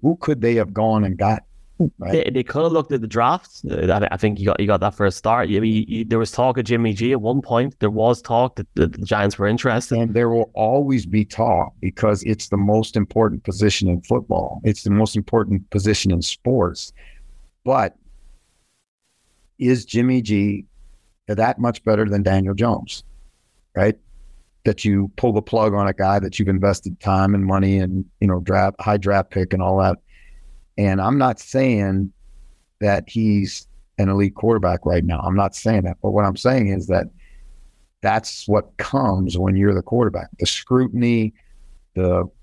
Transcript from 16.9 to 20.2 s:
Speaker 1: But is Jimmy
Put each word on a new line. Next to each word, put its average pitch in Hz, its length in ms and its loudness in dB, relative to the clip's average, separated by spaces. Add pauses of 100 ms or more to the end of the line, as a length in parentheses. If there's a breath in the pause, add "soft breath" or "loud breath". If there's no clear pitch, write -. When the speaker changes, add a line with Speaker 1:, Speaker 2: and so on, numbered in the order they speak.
Speaker 1:
But 123 320 0 (1600)
is 123 240 2
Jimmy 123 360 2